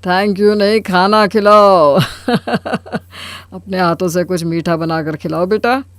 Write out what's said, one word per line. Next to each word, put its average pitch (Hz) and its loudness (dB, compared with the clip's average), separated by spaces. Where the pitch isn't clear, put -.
Thank 190 -2
you 208 4
नहीं, 208 2
खाना 202 2
खिलाओ। 202 4
<laughs> - -6
अपने 190 -8
हाथों 175 0
से 175 -2
कुछ 175 -4
मीठा 165 -2
बनाकर 160 -4
खिलाओ 160 -4
बेटा। 233 -2